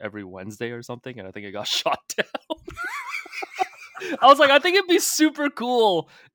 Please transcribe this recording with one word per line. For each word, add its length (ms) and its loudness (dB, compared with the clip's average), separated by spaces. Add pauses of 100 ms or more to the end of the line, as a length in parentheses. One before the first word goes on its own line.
every 240 -10
Wednesday 480 -12
or 100 -12
something, 360 -14
and 100 -14
I 40 -16
think 140 -14
it 60 -14
got 160 -8
<laughs> 0 -
shot 320 -4 (160)
down. 420 -8
<laughs> 1600 -8
I 60 6
was 100 10
like, 120 6
"I 80 6
think 180 2
it'd 120 2
be 100 4
super 520 0
cool 600 0 (240)